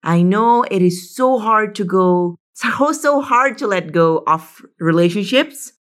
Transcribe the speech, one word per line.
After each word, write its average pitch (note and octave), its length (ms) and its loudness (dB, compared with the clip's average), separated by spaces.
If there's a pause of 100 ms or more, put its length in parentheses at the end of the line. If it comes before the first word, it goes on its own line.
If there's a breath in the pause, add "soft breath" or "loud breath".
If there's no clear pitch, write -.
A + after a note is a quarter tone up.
I E3+ 200 2
know A3+ 480 2
it G3 100 -2
is F3+ 340 0
so B3+ 240 2
hard G#3+ 360 0
to G3+ 100 -4
go, F3+ 540 0 (160)
so, C#4 380 -2
so C#4+ 280 0
hard C4+ 380 0
to C4+ 80 -6
let F#3 260 -4
go D#3+ 340 0
of - 380 -4 (160)
relationships F3 1040 -2